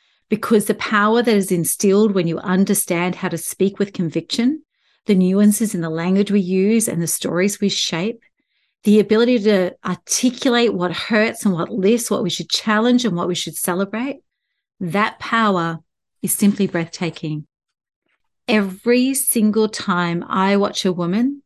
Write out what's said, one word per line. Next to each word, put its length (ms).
because 380
the 80
power 480
that 140
is 140
instilled 600
when 140
you 120
understand 760
how 140
to 100
speak 400
with 140
conviction, 720
the 80
nuances 600
in 60
the 100
language 400
we 100
use 480
and 120
the 60
stories 540
we 80
shape, 540
the 160
ability 400
to 340
articulate 920
what 180
hurts 520
and 100
what 160
lifts, 400
what 120
we 80
should 200
challenge 540
and 120
what 120
we 60
should 220
celebrate, 640
that 400
power 600
is 100
simply 340
breathtaking. 800
Every 680
single 540
time 580
I 300
watch 280
a 80
woman 540